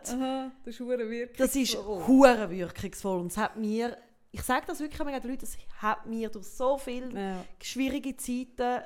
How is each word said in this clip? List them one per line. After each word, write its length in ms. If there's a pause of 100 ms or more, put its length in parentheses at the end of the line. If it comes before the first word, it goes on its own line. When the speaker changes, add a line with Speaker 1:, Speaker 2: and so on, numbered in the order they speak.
Speaker 1:
Aha, 420 (120)
das 120
ist 60
hure 480 (100)
Speaker 2:
das 180
ist 180
Speaker 1:
wirkungsvoll. 320
Speaker 2:
hure 440
wirkungsvoll. 720
Und 80
es 100
hat 180
mir 400 (360)
ich 100
sag 240
das 140
wirklich 200
immer 180
den 120
Leuten, 140
es 140 (200)
hat 280
mir 240
durch 160
so 320
viele 400
Speaker 1:
Ja. 260 (160)
Speaker 2:
schwierige 560
Zeiten 680